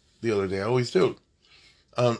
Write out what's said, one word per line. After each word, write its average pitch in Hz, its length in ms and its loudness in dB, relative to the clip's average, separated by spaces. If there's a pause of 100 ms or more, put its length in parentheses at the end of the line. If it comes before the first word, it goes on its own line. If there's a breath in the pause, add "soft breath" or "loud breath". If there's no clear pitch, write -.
(220)
the 113 100 -2
other 98 160 0
day. 95 120 -4
I 98 40 -4
always 120 280 0
do. 131 240 2 (800 soft breath)
Um, 120 220 2